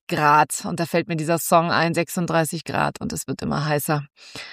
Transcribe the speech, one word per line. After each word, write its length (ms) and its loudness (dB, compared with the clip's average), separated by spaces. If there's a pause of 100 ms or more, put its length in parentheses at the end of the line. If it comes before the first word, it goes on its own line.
Grad 580 4
und 140 -4
da 80 -2
fällt 200 0
mir 80 -4
dieser 220 0
Song 320 2
ein, 240 2
sechsunddreißig 680 -2
Grad 360 -2
und 140 -6
es 140 -8
wird 160 -6
immer 200 -2
heißer. 440 -2 (460)